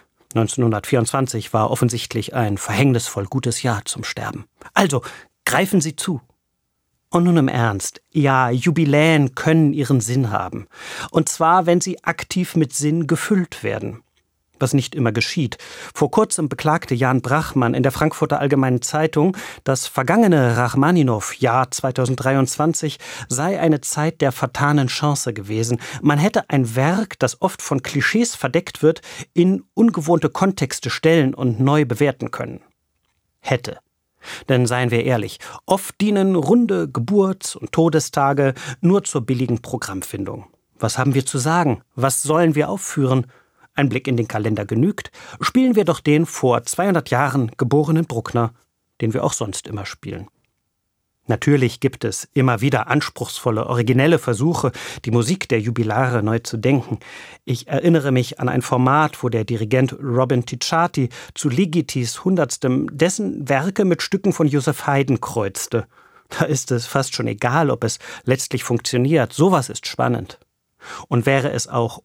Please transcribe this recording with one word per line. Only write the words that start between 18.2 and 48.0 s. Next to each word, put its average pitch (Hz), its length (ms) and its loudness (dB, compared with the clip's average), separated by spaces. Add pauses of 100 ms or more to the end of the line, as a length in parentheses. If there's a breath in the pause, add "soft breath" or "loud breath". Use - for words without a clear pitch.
Allgemeinen 131 400 2
Zeitung, 156 560 0 (260 loud breath)
das - 240 -2
vergangene 147 720 4
Rachmaninow-Jahr 127 1120 2
zweitausenddreiundzwanzig 131 1300 0 (300 loud breath)
sei 156 280 -2
eine 156 220 2
Zeit 160 400 -4
der 139 140 2
vertanen 143 540 0
Chance 143 460 -2
gewesen. 110 460 -2 (220 loud breath)
Man 147 180 4
hätte 202 300 0
ein 123 260 0
Werk, 175 440 0
das - 220 0
oft - 200 -4
von - 220 -4
Klischees - 520 0
verdeckt - 480 -2
wird, 160 180 4 (320 loud breath)
in 185 300 4 (120)
ungewohnte 165 540 2
Kontexte 190 600 -2
stellen 160 440 2
und 120 280 -2
neu 143 240 4
bewerten 123 460 -2
können. 123 280 -10 (800)
Hätte. - 380 -4 (720 loud breath)
Denn 127 160 4
seien 123 260 0
wir 117 140 0
ehrlich, 117 340 -2 (260 loud breath)
oft - 360 -2
dienen 196 340 2
runde 180 540 2
Geburts- 190 640 0
und - 160 -12
Todestage 143 840 2 (260 loud breath)
nur 190 240 4
zur - 160 -4
billigen 120 400 -2
Programmfindung. 101 840 -8 (320)
Was - 180 -2
haben 127 160 2
wir 131 120 2
zu - 120 -4
sagen? 147 440 0 (140)
Was 127 280 0
sollen 160 300 2
wir 147 140 0
aufführen? 131 600 0 (460 soft breath)
Ein 143 140 2
Blick 120 180 -4
in 131 120 0
den 113 100 -2
Kalender 107 380 -2
genügt. 127 460 -2 (280 loud breath)
Spielen 254 380 2
wir 202 80 4
doch 165 160 0
den 151 240 4
vor 120 380 0
zweihundert 175 460 0
Jahren 123 460 0
geborenen 151 500 2